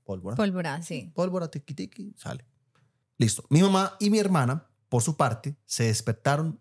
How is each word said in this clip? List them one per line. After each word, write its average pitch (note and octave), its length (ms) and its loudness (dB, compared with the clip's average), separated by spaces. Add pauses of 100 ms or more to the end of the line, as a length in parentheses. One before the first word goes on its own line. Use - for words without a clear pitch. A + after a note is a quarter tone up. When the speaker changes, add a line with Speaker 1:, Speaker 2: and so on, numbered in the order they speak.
Speaker 1:
pólvora". F#2+ 320 -8
Speaker 2:
Pólvora, F3 460 -4
sí. E3 320 -12
Speaker 1:
Pólvora, F3+ 340 -4
tiqui, - 260 -12
tiqui, F#3+ 420 -14
sale. - 280 -14 (720)
Listo. A2+ 320 2
Mi D3+ 120 8
mamá F#3+ 380 4
y G#3 100 2
mi A3 80 4
hermana, D#3+ 480 2 (220)
por A#2+ 140 2
su D#3 140 -2
parte, C3+ 400 -2 (100)
se - 180 -2
despertaron C3+ 760 0